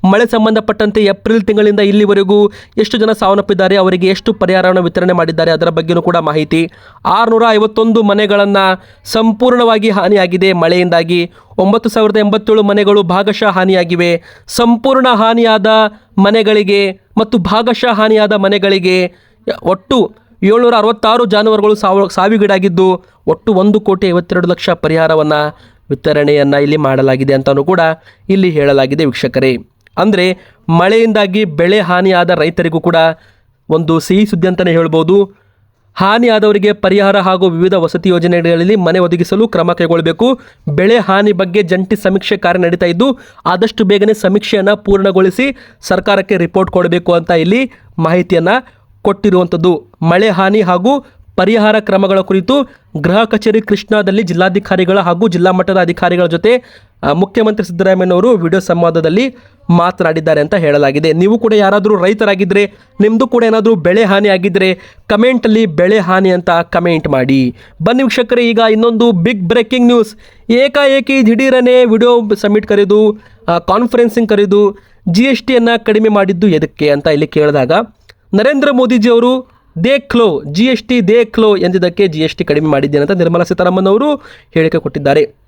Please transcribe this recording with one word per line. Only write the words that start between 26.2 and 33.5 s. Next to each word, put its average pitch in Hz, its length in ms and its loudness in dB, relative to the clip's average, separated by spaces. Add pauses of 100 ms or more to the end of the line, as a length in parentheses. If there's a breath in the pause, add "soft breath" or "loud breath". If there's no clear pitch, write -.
ಇಲ್ಲಿ 143 220 0
ಮಾಡಲಾಗಿದೆ 135 580 0
ಅಂತಾನೂ 139 300 0
ಕೂಡ 180 160 0 (480 soft breath)
ಇಲ್ಲಿ 190 220 0
ಹೇಳಲಾಗಿದೆ 139 540 0
ವೀಕ್ಷಕರೇ. 131 520 -2 (420)
ಅಂದ್ರೆ 185 400 0 (300 soft breath)
ಮಳೆಯಿಂದಾಗಿ 208 760 0
ಬೆಳೆ 175 360 0
ಹಾನಿಯಾದ 180 500 0
ರೈತರಿಗೂ 165 500 -2
ಕೂಡ 170 160 0 (720 soft breath)